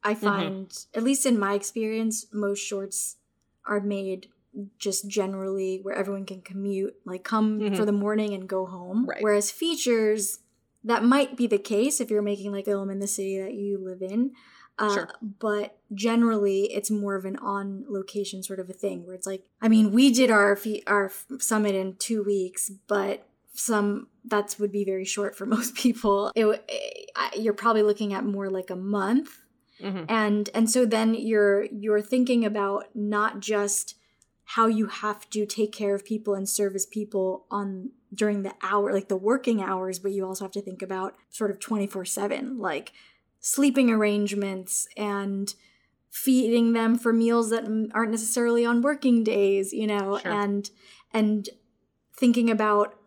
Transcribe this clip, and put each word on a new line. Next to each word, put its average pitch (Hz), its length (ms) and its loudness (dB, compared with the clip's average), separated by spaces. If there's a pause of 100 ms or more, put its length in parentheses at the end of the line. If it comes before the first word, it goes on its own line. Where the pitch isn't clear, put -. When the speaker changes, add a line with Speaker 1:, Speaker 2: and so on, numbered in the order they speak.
Speaker 1:
I 208 120 0
Speaker 2:
Mm-hmm. 214 100 -8
Speaker 1:
find, 190 540 -2 (160)
at 226 100 -2
least 269 200 2
in 240 140 4
my 202 160 0
experience, 220 760 -4
most 202 260 -2
shorts - 600 -8 (480)
are 208 140 -2
made 196 460 -4 (520)
just 196 300 -4
generally 190 720 -2
where 196 140 -6
everyone 196 320 -4
can 190 160 -14
commute, 196 640 -4
like, 180 180 -10
come 214 380 0
Speaker 2:
Mm-hmm. 208 160 0
Speaker 1:
for 214 80 2
the 208 80 2
morning 208 420 0
and 185 140 -10
go 190 180 -2
home. 185 400 -4
Speaker 2:
Right. - 160 -6
Speaker 1:
Whereas 208 300 2
features, 226 880 0 (420)
that 220 220 0
might 269 320 4
be 240 100 0
the 214 120 2
case 220 420 0
if 226 100 -4
you're 208 120 2
making, 202 300 -4
like, 196 120 -6
film 196 240 0
in 196 120 -6
the 196 60 -4
city 196 320 -4
that 190 140 -6
you 202 260 -4
live 185 220 -8
in. 220 320 0 (460)
Uh, 208 160 2
Speaker 2:
Sure. 170 160 -2 (280)
Speaker 1:
but 208 380 -2 (160)
generally, 208 800 2
it's 208 180 -4
more 202 260 -2
of 190 100 -6
an 190 100 -6
on-location 196 1040 -6
sort 190 160 -10
of 180 120 -10
a - 20 -12
thing 185 320 -6
where 185 100 -14
it's 185 120 -10
like, 190 180 -8 (160)
I 226 80 4
mean, 220 240 8
we 262 180 8
did 240 200 6
our 202 260 6
fe-, 214 300 -6
our 202 200 2
f-, - 200 -12 (120)
summit 214 360 0
in 190 220 -2
two 220 280 -2
weeks, 190 460 -2 (180)
but 196 380 -2 (260)
some, 208 560 0 (160)
that 208 340 0
would 208 140 0
be 202 140 -2
very 190 180 -4
short 202 320 -4
for - 100 -8
<laughs> 214 80 2
most 247 220 -2
people. 208 580 2
It 233 100 2
w-, 214 160 2 (540)
I, - 220 -4
you're 220 160 0
probably 214 300 4
looking 208 320 2
at 190 100 -4
more 196 240 -2
like 185 220 -6
a 180 60 -6
month. 202 600 0 (460)
Speaker 2:
Mm-hmm. 190 260 -6
Speaker 1:
And, 208 460 2
and 226 160 4
so 254 160 4
then 220 280 2
you're, 208 520 2
you're 208 360 0
thinking 247 440 2
about 202 480 -2
not 208 460 -2
just 202 560 -2 (480)
how 226 220 2
you 220 200 2
have - 440 -8
to 208 160 -2
take 214 260 -2
care 202 220 0
of 196 100 -4
people 214 300 -2
and 196 140 -4
service 196 360 0
people 196 640 -4
on, 196 400 -6 (220)
during 208 300 0
the 196 100 -6 (100)
hour, 202 300 0
like, 196 160 0
the 196 80 0
working 226 460 0
hours, 185 380 -4
but 196 100 -4
you 196 160 -2
also 190 180 -8
have 185 60 -10
to 202 100 -8
think 190 220 -12
about 190 320 -6 (140)
sort 202 240 -2
of 196 80 -8
twenty-four 196 440 -4
seven, 208 540 -4
like, 170 340 -6 (460)
sleeping 269 520 2
arrangements 202 1080 0
and 202 580 -4 (560)
feeding 233 600 4
them 226 260 4
for 233 140 2
meals 233 380 4
that 226 140 0
m-, 220 300 -2
aren't 226 160 0
necessarily 233 560 2
on 240 160 4
working 269 400 4
days, 202 500 2
you 220 140 -2
know, 202 320 0
Speaker 2:
Sure. 185 140 -4
Speaker 1:
and, 202 360 0 (440)
and 214 360 2 (680)
thinking 233 340 4
about 208 460 2 (100)